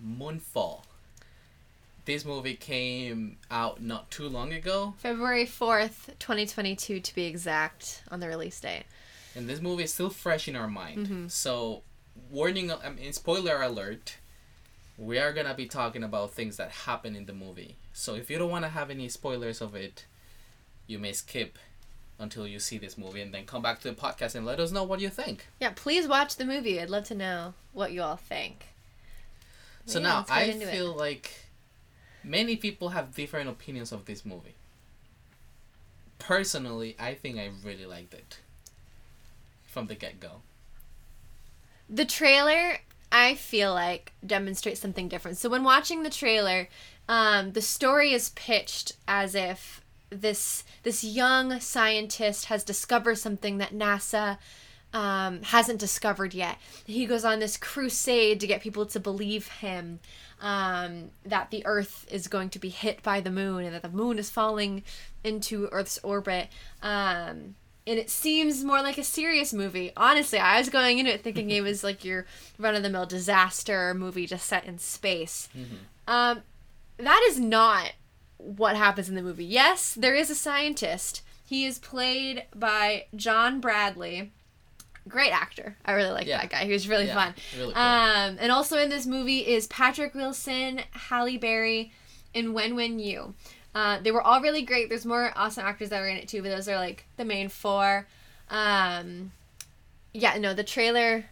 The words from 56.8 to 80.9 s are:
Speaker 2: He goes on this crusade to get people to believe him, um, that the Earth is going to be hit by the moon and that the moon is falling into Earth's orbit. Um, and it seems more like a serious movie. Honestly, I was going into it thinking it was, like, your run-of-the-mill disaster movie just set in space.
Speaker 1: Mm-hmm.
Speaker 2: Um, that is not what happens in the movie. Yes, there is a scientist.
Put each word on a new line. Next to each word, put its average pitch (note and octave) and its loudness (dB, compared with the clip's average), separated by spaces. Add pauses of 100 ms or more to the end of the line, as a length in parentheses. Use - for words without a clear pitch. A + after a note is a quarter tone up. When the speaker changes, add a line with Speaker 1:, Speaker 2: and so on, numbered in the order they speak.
Speaker 2:
He A#3 0
goes A3+ 0
on A3 4
this G#3+ -2
crusade A#3+ 2
to G#3 -4
get G3 0
people G#3 -4
to G#3 -6
believe G#3 -4
him, F3 -10 (420)
um, F3+ -2 (140)
that F#3+ 0
the G#3+ -6
Earth G3+ 0
is F#3 -6
going F#3+ -2
to G3 -12
be F#3 -6
hit G#3 -4
by G3+ 2
the F#3 -4
moon F#3+ -2
and E3+ -6
that E3+ -8
the E3+ -10
moon A3 0
is G#3 -6
falling G#3 0 (400)
into G#3+ -4
Earth's F#3+ -2
orbit. G3 -2 (340)
Um, F#3 -2 (300)
and A3+ 0
it A3+ -4
seems D#4 2
more C#4 4
like C#4 -2
a C#4+ -4
serious D4+ 2
movie. F#3 -2
Honestly, C#4 6
I F#3 8
was B3+ 2
going B3+ 6
into C4 4
it G#3 -2
thinking A3 -4
it G3+ 2
was, G3+ -2
like, G3 -4
your F#3 -4 (320)
run-of-the-mill G3+ 0
disaster F#3 4
movie F#3 -4
just E3+ -6
set F#3 0
in F3+ -10
space. - -4
Speaker 1:
Mm-hmm. A#2+ -10 (320)
Speaker 2:
Um, A#3+ 4 (560)
that D#4+ 8
is C#4 2
not A3 6 (460)
what G3+ 2
happens G3+ 6
in F#3+ -4
the F#3 -2
movie. F3 -6
Yes, C4+ 6
there B3+ 4
is D4 4
a D4 -2
scientist. C#4+ -2 (220)